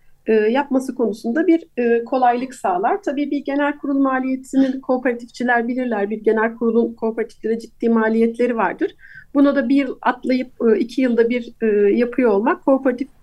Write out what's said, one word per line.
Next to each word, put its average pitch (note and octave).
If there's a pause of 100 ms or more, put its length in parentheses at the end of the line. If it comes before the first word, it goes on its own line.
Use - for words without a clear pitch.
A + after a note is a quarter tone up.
(260)
e, A3
yapması C4
konusunda A#3
bir, E4 (140)
e, A#3
kolaylık B3
sağlar. B3+
Tabii D4
bir C#4+
genel C#4+
kurul C#4
maliyetinin C4
kooperatifçiler B3
bilirler, A#3+
bir A3
genel A3
kurulun A#3
kooperatiflere A3+
ciddi -
maliyetleri A3+
vardır. A3 (380)
Buna C#4
da B3+
bir C4+
yıl C4+
atlayıp, B3+ (140)
e, A#3+
iki A#3+
yılda A#3
bir, A#3+
e, A3+ (320)
yapıyor A#3+
olmak A#3+
kooperatif C4+ (160)